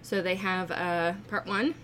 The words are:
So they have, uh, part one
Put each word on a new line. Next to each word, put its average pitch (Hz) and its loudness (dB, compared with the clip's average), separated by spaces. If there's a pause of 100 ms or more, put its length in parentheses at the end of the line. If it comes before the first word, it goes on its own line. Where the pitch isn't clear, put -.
So 196 0
they 185 2
have, 185 0
uh, 175 2 (160)
part - -4
one 220 2 (100)